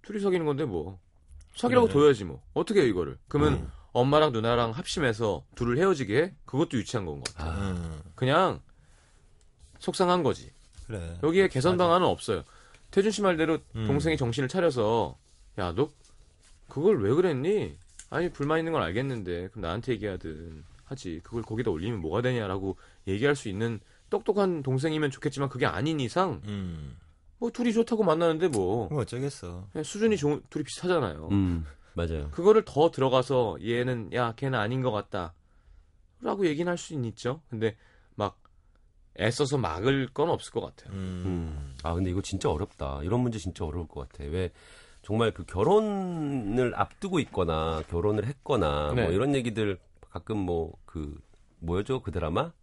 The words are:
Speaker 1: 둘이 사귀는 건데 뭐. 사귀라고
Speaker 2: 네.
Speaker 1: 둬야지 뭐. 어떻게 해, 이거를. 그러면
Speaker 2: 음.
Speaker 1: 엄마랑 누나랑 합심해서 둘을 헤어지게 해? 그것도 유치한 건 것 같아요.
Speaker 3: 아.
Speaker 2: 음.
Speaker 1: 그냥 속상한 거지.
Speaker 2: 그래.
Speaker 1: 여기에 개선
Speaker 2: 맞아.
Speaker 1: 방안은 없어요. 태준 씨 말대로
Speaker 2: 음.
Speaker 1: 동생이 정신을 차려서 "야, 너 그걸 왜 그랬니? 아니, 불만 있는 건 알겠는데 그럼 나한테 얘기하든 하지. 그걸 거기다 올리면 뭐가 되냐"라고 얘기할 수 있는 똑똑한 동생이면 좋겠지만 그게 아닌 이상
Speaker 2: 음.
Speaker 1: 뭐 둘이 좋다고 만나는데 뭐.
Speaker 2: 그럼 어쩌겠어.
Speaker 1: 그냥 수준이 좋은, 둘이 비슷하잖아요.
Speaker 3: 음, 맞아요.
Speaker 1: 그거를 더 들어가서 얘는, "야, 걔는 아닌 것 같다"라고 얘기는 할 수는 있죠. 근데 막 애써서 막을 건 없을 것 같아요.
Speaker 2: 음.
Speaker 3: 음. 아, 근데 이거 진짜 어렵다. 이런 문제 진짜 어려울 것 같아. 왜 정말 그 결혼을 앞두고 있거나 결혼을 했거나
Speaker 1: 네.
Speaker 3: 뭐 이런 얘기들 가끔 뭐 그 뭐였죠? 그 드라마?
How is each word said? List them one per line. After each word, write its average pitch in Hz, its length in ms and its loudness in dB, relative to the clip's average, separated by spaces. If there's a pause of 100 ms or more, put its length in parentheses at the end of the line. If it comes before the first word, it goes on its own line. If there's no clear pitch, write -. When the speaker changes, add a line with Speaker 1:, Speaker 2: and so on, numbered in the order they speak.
Speaker 1:
둘이 208 180 -8
사귀는 185 260 2
건데 147 200 0
뭐. 92 340 -6 (560)
사귀라고 240 320 4
Speaker 2:
네. 123 60 -2
Speaker 1:
둬야지 143 300 6
뭐. 71 180 -10 (120)
어떻게 190 280 2
해, 135 60 6
이거를. 85 300 0 (100)
그러면 147 260 4
Speaker 2:
음. - 180 -4 (220)
Speaker 1:
엄마랑 143 380 6
누나랑 117 400 2
합심해서 113 760 0 (100)
둘을 120 220 0
헤어지게 143 460 2
해? 190 120 -4 (100)
그것도 139 320 -2
유치한 101 280 -2
건 73 160 -8
것 - 140 -10
같아요. 80 180 -6
Speaker 3:
아. 98 180 -4
Speaker 2:
음. 82 300 -6 (140)
Speaker 1:
그냥 135 460 2 (1160)
속상한 180 440 2
거지. - 280 0 (360)
Speaker 2:
그래. 87 360 -8
Speaker 1:
여기에 175 260 4
개선 170 280 2
Speaker 2:
맞아. 180 100 4
Speaker 1:
방안은 170 200 6
없어요. 87 360 0 (460)
태준 196 220 4
씨 208 100 -4
말대로 160 380 2 (160)
Speaker 2:
음. 110 120 -2
Speaker 1:
동생이 147 300 2
정신을 127 320 0
차려서 117 680 2 (420)
"야, 90 140 0
너 135 160 2 (800)
그걸 160 360 2
왜 101 100 4
그랬니? 151 640 2 (320)
아니, 170 200 -2
불만 151 300 0
있는 165 140 -2
건 139 100 2
알겠는데 92 680 -4
그럼 110 120 -12
나한테 104 320 -2
얘기하든 82 720 -8 (220)
하지. 87 380 -10
그걸 113 200 -8
거기다 117 280 -2
올리면 92 300 -4
뭐가 82 200 -2
되냐"라고 101 560 -2 (300)
얘기할 123 280 2
수 117 140 -10
있는 107 300 -4 (300)
똑똑한 196 540 0
동생이면 143 480 0
좋겠지만 139 380 -4
그게 131 160 -2
아닌 131 360 0
이상 127 440 -2
Speaker 2:
음. 87 520 -8 (420)
Speaker 1:
뭐 233 100 -2
둘이 240 240 0
좋다고 226 300 2
만나는데 165 460 4
뭐. 101 400 2
Speaker 2:
그럼 143 120 -2
어쩌겠어. 98 680 -6
Speaker 1:
그냥 156 120 -4
수준이 214 340 2
좋은, 143 320 0
둘이 - 160 -4
비슷하잖아요. 98 680 -2
Speaker 3:
음, 90 340 2 (280)
맞아요. 80 380 -4
Speaker 1:
그거를 208 340 6
더 160 260 4
들어가서 127 760 2
얘는, 117 480 0
"야, 117 220 0
걔는 131 240 -2
아닌 120 220 0
것 127 100 0
같다"라고 - 1500 -6
얘기는 165 240 0
할 175 80 -2
수는 147 280 -6
있죠. 123 440 -6
근데 110 280 -2 (380)
막 101 220 -2 (840)
애써서 127 380 0
막을 117 560 0
건 156 160 0
없을 - 220 -4
것 113 100 -2
같아요. - 320 -14
Speaker 2:
음. 92 320 -6
Speaker 3:
음. 78 580 -4
아, 82 120 -2
근데 92 160 0
이거 95 100 -2
진짜 - 280 -4
어렵다. 73 540 -4
이런 113 180 0
문제 117 180 -2
진짜 90 260 -8
어려울 80 220 -6
것 67 220 -12
같아. - 200 -14
왜 90 220 -2 (500)
정말 110 320 0
그 87 120 -10
결혼을 147 1300 0
앞두고 175 460 -2
있거나 80 680 0
결혼을 104 360 0
했거나 76 680 0
Speaker 1:
네. 123 100 2
Speaker 3:
뭐 82 100 2
이런 131 220 2
얘기들 110 440 -2 (320)
가끔 104 260 -6
뭐 85 360 -2 (120)
그 76 320 -10 (420)
뭐였죠? 101 420 -2
그 - 100 -8
드라마? 90 400 -2 (120)